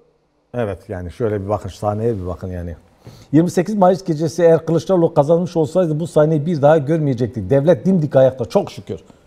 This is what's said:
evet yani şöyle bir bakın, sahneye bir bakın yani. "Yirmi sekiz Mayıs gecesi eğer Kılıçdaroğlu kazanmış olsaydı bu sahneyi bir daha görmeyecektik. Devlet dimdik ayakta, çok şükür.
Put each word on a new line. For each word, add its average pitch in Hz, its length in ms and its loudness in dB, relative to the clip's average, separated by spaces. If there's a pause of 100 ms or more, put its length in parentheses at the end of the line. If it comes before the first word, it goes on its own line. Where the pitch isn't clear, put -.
(540)
evet 104 360 -6
yani 90 220 -10
şöyle 104 320 -4
bir 95 60 -6
bakın, 101 200 -4
sahneye 107 480 -4
bir 92 100 -8
bakın 90 200 -10
yani. 87 280 -10 (560)
"Yirmi 170 200 2
sekiz 202 240 -2
Mayıs 190 280 2
gecesi 160 400 -4
eğer 165 220 4
Kılıçdaroğlu 165 480 0
kazanmış 165 440 0
olsaydı 156 420 0
bu 165 80 -6
sahneyi 151 380 2
bir 165 160 -4
daha 147 160 6
görmeyecektik. 131 720 -2
Devlet 139 360 2
dimdik 170 300 0
ayakta, 131 300 2
çok 190 260 -2
şükür. - 280 -12 (280)